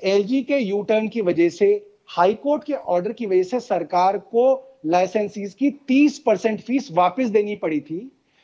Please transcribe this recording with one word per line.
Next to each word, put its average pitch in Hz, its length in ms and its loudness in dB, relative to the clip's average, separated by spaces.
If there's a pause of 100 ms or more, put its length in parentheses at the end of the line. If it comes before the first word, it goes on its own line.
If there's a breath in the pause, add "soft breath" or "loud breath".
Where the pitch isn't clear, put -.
एलजी 202 380 0
के 285 160 -2
यू 202 240 -2
टर्न 220 260 0
की 233 120 -4
वजह 170 280 2
से 202 420 0 (160)
हाई 190 280 2
Court 294 300 -2
के 302 80 -8
ऑर्डर 180 400 -2
की 226 140 -8
वजह 185 160 2
से 240 180 -4
सरकार 185 580 0
को 262 580 0 (100)
licensees 196 680 -2
की 277 160 0
तीस 277 480 2
percent 214 420 0
fees 254 320 -4
वापस 180 320 2
देनी 208 320 0
पड़ी 156 240 -4
थी, 185 380 -12 (260)